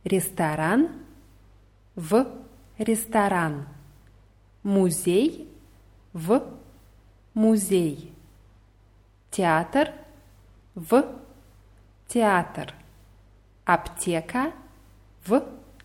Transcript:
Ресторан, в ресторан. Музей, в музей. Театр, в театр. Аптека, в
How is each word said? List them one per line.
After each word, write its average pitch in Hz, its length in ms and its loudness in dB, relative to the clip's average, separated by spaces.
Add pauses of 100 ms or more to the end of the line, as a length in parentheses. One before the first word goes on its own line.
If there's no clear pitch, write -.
Ресторан, 175 840 0 (1080)
в 202 320 0 (520)
ресторан. 196 880 0 (960)
Музей, 196 840 2 (640)
в 180 300 0 (920)
музей. 190 800 2 (1160)
Театр, 170 600 0 (840)
в 208 300 2 (1040)
театр. 202 680 0 (880)
Аптека, 175 880 -2 (720)
в 233 180 2 (420)